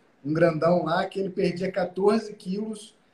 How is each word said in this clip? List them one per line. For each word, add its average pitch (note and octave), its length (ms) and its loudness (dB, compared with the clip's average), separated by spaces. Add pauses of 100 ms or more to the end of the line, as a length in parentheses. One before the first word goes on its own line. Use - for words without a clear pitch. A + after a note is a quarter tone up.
(240)
um C#3+ 100 -2
grandão E3 500 4
lá F3 220 0
que - 120 -8
ele F#3+ 120 -2
perdia F3+ 420 -2
quatorze G3+ 640 0
quilos G#3 600 -8 (200)